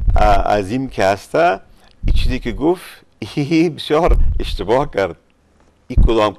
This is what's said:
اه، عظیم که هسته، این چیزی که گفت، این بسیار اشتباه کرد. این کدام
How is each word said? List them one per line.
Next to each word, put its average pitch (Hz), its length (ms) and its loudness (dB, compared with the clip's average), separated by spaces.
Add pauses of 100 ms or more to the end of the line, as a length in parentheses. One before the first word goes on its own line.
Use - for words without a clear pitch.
(160)
اه، 104 420 2
عظیم 117 320 -4
که - 140 -4
هسته، 101 460 0 (560)
این - 100 2
چیزی 123 240 0
که 120 120 -6
گفت، 165 320 -4 (520)
این 160 400 -2
بسیار 156 420 0 (220)
اشتباه 127 520 -2
کرد. 92 240 -4 (720)
این - 200 2
کدام 107 320 2